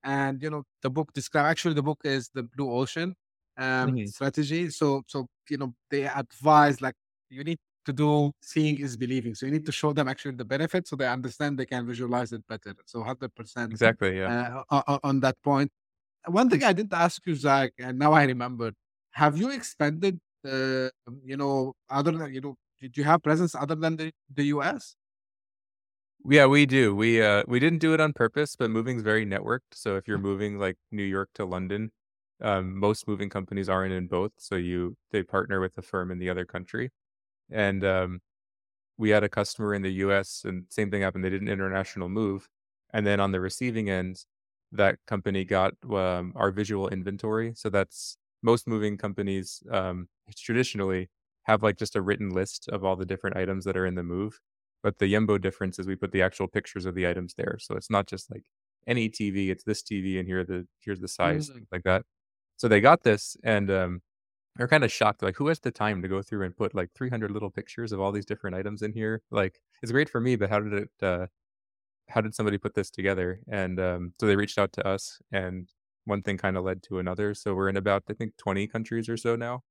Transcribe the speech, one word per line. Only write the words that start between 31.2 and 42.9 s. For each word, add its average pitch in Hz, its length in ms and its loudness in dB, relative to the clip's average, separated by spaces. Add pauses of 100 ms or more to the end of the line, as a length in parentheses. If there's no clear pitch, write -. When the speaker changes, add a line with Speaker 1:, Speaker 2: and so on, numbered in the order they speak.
Speaker 2:
to 104 100 -4
London, 92 460 -4 (500)
um, 95 360 0
most 104 300 0
moving 101 220 -4
companies 98 400 -6
aren't 95 240 0
in 92 140 -4
both. 92 300 -2
So - 180 -8
you, 87 420 -4 (140)
they 101 120 0
partner 95 380 -2
with 92 160 -4
a - 40 -14
firm 92 300 -6
in 90 80 -6
the 90 100 -4
other 90 160 -4
country. 117 460 -8 (600)
And, 98 320 0
um, 92 360 0 (800)
we 110 140 2
had 104 120 6
a 101 60 0
customer 104 440 -2
in 101 80 -2
the 95 100 -2 (140)
U 98 60 4
S 98 340 0
and 90 240 -6
same 104 220 -2
thing 101 100 -2
happened. 95 240 -2
They 92 60 0
did 95 100 -4
an 104 60 -6
international 95 600 -4
move. 98 380 -2 (460)